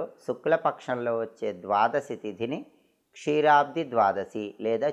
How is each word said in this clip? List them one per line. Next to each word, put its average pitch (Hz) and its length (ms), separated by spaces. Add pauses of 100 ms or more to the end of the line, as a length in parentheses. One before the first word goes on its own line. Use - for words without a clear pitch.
(260)
శుక్లపక్షంలో 135 840 (120)
వచ్చే 110 260 (140)
ద్వాదశి 117 580
తిథిని 117 360 (600)
క్షీరాబ్ది 147 760
ద్వాదశి 101 540 (200)
లేదా 113 280